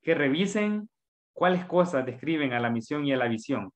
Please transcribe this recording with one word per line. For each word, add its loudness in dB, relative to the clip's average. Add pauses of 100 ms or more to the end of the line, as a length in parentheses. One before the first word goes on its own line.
que 2
revisen 0 (440)
cuáles 2
cosas 2
describen -2
a 0
la 0
misión -2
y 2
a 2
la 0
visión. -4